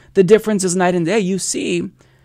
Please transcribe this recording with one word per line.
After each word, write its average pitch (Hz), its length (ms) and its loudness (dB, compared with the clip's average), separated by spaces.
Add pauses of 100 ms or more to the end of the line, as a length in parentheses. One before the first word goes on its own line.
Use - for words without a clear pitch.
(160)
the 196 80 6
difference 208 400 2
is 180 120 -2
night 180 200 0
and 175 100 -2
day. 202 140 0
You 190 180 -2
see 185 540 -6 (340)